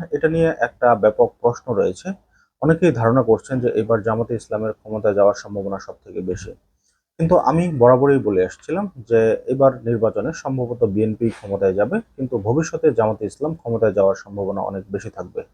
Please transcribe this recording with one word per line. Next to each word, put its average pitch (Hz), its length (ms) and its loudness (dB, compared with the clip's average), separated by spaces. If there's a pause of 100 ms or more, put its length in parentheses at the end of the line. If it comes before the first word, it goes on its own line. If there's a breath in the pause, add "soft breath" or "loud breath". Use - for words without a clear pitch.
(100)
এটা 151 180 0
নিয়ে 165 300 0
একটা 120 360 2
ব্যাপক 107 340 4 (120)
প্রশ্ন 120 320 0
রয়েছে। 95 360 -2 (540)
অনেকেই 160 300 2
ধারণা 117 300 2
করছেন 113 380 0
যে 120 80 -2
এবার 110 340 0
জামাতে 113 320 -4
ইসলামের 107 380 -6
ক্ষমতায় 107 420 -4
যাওয়ার 101 200 4
সম্ভাবনা 98 460 -8
সব - 140 -16 (100)
থেকে 95 160 -12
বেশি, 92 320 -8 (680)
কিন্তু 165 180 2
আমি 160 280 2 (140)
বরাবরই 131 400 6
বলে 101 280 0
আসছিলাম 185 440 -6 (180)
যে 113 280 4 (100)
এবার 135 260 2 (120)
নির্বাচনে 117 500 -2
সম্ভবত 123 500 -4
বিএনপি 107 460 0
ক্ষমতায় 98 440 -2
যাবে, 104 260 0 (160)
কিন্তু 127 220 -4
ভবিষ্যতে 151 540 0
জামাতে 110 340 0
ইসলাম 147 280 -6
ক্ষমতায় 113 380 0
যাওয়ার 98 220 2
সম্ভাবনা 98 460 -8
অনেক 98 300 -8
বেশি 98 200 -8
থাকবে। 92 320 -12 (120)